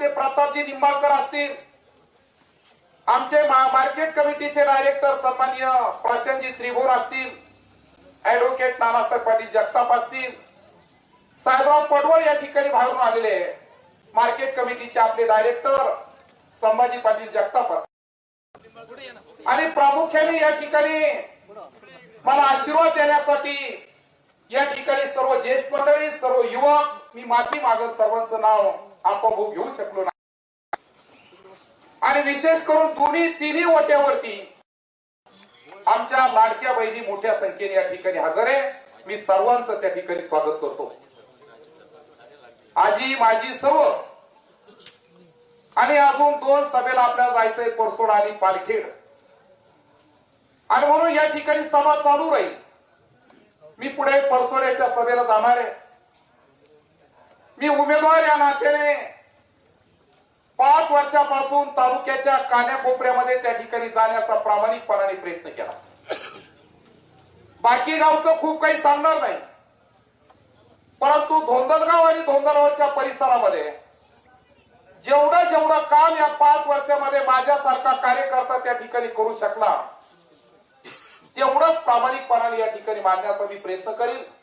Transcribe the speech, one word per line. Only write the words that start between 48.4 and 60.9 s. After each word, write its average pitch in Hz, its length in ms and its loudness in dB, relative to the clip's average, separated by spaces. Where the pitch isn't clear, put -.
आणि 277 160 4
म्हणून 311 260 4
या 302 160 2
ठिकाणी 302 360 -2
सभा 294 380 4
चालू 294 280 2
राहील. - 240 0
मी 254 100 -10
पुढे 277 340 0
परसोड्याच्या 262 680 0
सभेला 240 340 0
जाणार 226 340 2
आहे. 240 120 -6
मी 285 120 -2
उमेदवार 302 520 4
या 302 140 2
नात्याने 294 580 0
पाच 294 320 4